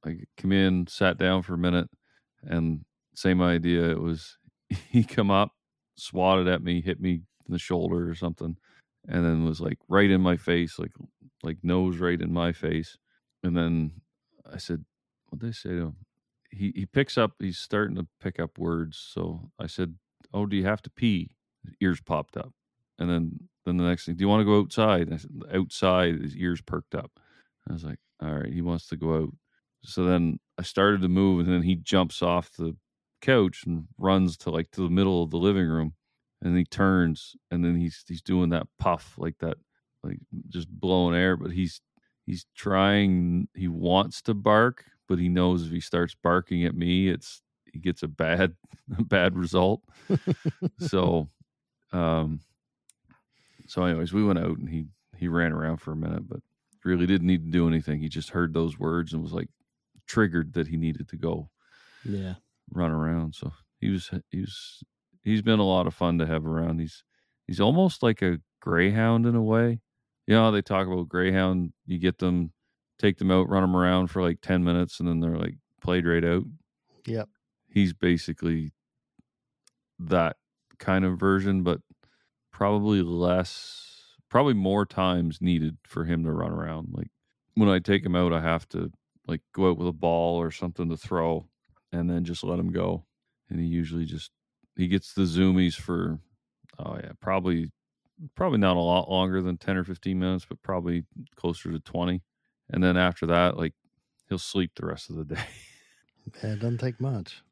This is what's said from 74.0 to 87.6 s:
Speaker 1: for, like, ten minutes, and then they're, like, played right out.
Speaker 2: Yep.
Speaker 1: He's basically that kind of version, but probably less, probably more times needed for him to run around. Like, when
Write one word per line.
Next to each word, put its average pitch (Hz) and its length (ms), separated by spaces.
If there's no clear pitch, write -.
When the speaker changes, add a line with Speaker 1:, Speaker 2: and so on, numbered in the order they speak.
Speaker 1:
for, 92 140
like, 85 180
ten 90 240
minutes, 87 360
and 87 80
then 82 120
they're, 82 180
like, 82 200
played 90 240
right 85 180
out. 87 200
Speaker 2:
Yep. 110 220
Speaker 1:
He's 95 240
basically 82 800
that 85 380
kind 95 260
of 92 140
version, 95 440
but 87 180
probably 104 500
less, - 1120
probably 135 260
more 98 320
times 87 540
needed 82 460
for 82 180
him 82 200
to 80 80
run 82 200
around. 82 400
Like, - 180
when 107 140